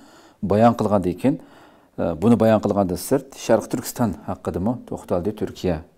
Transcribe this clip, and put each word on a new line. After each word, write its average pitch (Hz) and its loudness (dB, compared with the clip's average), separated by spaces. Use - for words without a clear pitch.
bayan 107 4
qılğandan 107 0
keyin - 0
Buni 92 2
bayon 110 4
qilgandan 98 0
sirt, - -4
Sharq - 0
Turkiston - -4
haqidami 95 -4
to'xtaldi 92 -4
Turkiya 82 -4